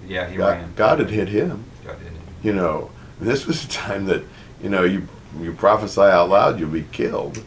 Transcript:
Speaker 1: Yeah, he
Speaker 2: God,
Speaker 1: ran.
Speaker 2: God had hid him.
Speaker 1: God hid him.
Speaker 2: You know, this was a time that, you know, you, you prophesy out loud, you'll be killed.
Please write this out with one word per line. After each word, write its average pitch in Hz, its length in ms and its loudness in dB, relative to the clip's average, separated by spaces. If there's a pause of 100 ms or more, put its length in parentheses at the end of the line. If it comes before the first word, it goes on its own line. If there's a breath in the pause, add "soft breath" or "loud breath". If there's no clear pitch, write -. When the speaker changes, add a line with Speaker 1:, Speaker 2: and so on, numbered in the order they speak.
Speaker 1:
Yeah, 90 220 -6
he 92 60 -10
Speaker 2:
God, 95 140 2
Speaker 1:
ran. 85 260 -4
Speaker 2:
God 131 240 4
had 101 100 0
hid 101 200 -2
him. 113 340 -2 (200)
Speaker 1:
God - 140 -12
hid - 140 -16
him. - 100 -14 (220)
Speaker 2:
You 104 100 2
know, 80 380 -2 (280 loud breath)
this 131 280 -2
was 156 160 -4
a 127 60 -12
time 101 360 -6
that, 87 180 0 (380 loud breath)
you 98 80 -6
know, 95 140 2
you, 92 240 2 (320)
you 85 140 -6
prophesy 104 480 2
out 92 280 6
loud, 110 300 4
you'll 78 100 -2
be 78 220 -4
killed. 110 560 -4